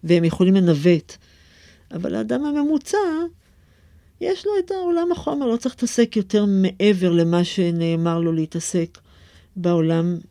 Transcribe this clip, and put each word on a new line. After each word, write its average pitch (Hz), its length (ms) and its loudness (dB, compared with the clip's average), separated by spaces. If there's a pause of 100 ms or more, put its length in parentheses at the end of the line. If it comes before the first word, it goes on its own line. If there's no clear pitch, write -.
והם 170 200 4
יכולים 185 320 2
לנווט. 170 600 2 (760)
אבל - 240 -6
האדם 240 300 -4
הממוצע, 294 520 -2 (1200)
יש - 240 -4
לו 415 140 -2
את 359 120 -6
העולם 349 400 -2
החומר, 285 360 -4
לא 233 100 0
צריך 254 180 -6
להתעסק 233 420 0
יותר 208 300 0
מעבר 190 640 2
למה 170 320 4
שנאמר 170 760 0
לו 170 140 0
להתעסק 165 640 -4 (580)
בעולם 170 640 0 (140)